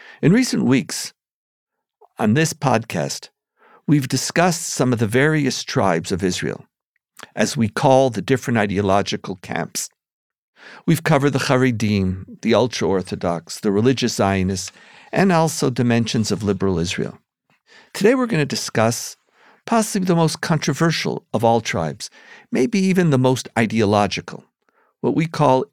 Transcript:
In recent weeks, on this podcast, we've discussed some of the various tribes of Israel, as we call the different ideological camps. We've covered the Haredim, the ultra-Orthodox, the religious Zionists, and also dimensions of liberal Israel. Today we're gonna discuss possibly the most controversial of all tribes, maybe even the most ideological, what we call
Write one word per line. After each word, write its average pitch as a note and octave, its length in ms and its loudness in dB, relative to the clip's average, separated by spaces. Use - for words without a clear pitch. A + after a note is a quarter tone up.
In D#3 100 6
recent B3 300 0
weeks, - 500 -2
on A2 160 2
this D#3+ 180 2
podcast, A2+ 800 -4
we've C#3+ 220 2
discussed E3+ 560 -2
some B2+ 280 -2
of A#2 60 0
the A#2 80 0
various C#3 580 0
tribes F2+ 480 -2
of F#2+ 120 -2
Israel, C#2+ 420 -4
as - 200 -2
we A2+ 140 0
call C3+ 400 4
the G#2 140 -6
different B2 340 -2
ideological G2+ 800 0
camps. - 560 -8
We've E3 160 2
covered C#3+ 300 2
the C3+ 120 -2
Haredim, G#2+ 960 0
the A2+ 140 2
ultra-Orthodox, F#2+ 1040 -2
the G#2+ 120 0
religious A#2 440 0
Zionists, F#2+ 560 -2
and F#3+ 200 2
also D#3+ 380 0
dimensions A#2 640 0
of G2 100 -2
liberal G2 380 0
Israel. E2 400 -6
Today G#3+ 220 4
we're B3+ 100 0
gonna D#3 200 0
discuss - 720 -2
possibly G#3+ 400 0
the F3+ 80 2
most D#3+ 260 0
controversial D3+ 960 -2
of A2 80 0
all A#2 180 4
tribes, E2 480 -4
maybe A#3 280 0
even F#3 320 2
the C3 80 4
most B2+ 280 2
ideological, G#2 840 0
what B2 120 0
we E3 140 0
call C3 460 2